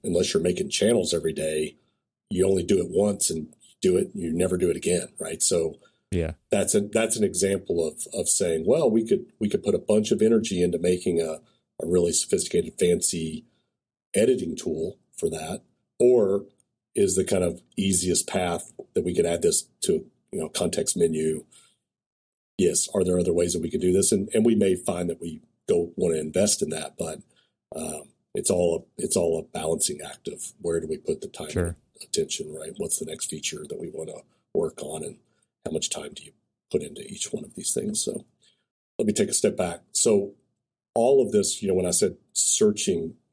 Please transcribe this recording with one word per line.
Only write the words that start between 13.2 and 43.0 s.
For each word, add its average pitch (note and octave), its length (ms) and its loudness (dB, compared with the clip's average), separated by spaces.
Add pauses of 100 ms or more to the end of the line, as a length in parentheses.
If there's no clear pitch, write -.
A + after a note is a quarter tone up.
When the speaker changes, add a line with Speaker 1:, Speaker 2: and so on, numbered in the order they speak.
Speaker 1:
editing A#2+ 420 2
tool D#2+ 420 -6 (180)
for - 140 -2
that," - 320 -8 (360)
or G#2+ 480 4 (480)
is G2 200 2
the F#2+ 100 2
kind F#2 200 2
of E2+ 180 -2 (140)
easiest F#2 500 0
path F2 460 -4 (220)
that F2 100 0
we F2+ 100 -2
could E2+ 120 2
add E2 160 0
this - 260 2 (140)
to, - 220 0 (280)
you - 80 -4
know, D#2 80 -4
context - 480 -2
menu. D#2 480 0 (1120)
Yes. E2+ 360 2
Are G2 100 2
there F2+ 140 2
other F2+ 140 2
ways F2 220 2
that E2+ 80 -2
we E2 80 -4
could - 100 -2
do F2+ 120 2
this? F#2 200 4
And, G2+ 220 0
and A2 100 4
we A2+ 100 6
may G2+ 200 4
find F2 340 -2
that E2 120 -6
we D#2+ 200 -10 (260)
don't E2+ 300 2
wanna E2 200 2
invest D#2 460 0
in D2+ 80 -4
that, - 280 -8
but, - 220 -8 (540)
um, - 360 -10 (240)
it's - 160 -2
all, F2 380 2 (100)
it's - 180 -2
all E2 220 2
a D#2+ 40 -6
balancing - 580 -4
act - 280 -14
of - 320 -12
where E2 200 0
do D#2+ 60 -8
we D#2 120 -6
put - 220 -4
the - 80 -12
time - 220 -12
Speaker 2:
Sure. F#2 160 0
Speaker 1:
and E2+ 100 -8 (260)
attention, - 500 -4
right? - 240 -10
What's - 220 -4
the - 80 -6
next D#2 240 -10
feature - 380 -8
that - 120 -10
we E2 100 -10
wanna D#2+ 320 -12 (320)
work - 280 -2
on, D2+ 220 -10
and D#2 140 -12 (460)
how E2 80 -6
much D#2 180 -4
time D2 240 -8
do - 100 -16
you - 80 -20 (380)
put D2 120 0
into - 200 -12
each - 300 -10
one - 120 -8
of - 100 -20
these - 180 -6
things? - 300 -4
So - 220 -6 (760)
let G#2+ 80 0
me G#2 60 2
take G#2 160 2
a - 60 -4
step G2+ 220 2
back. F2 260 -4 (100)
So G2+ 420 2 (600)
all B2+ 300 6
of G2+ 80 -2
this, G2+ 300 2
you G2+ 60 -2
know, F#2 60 2
when F2+ 120 2
I F2+ 60 0
said - 240 2 (160)
searching - 840 0 (180)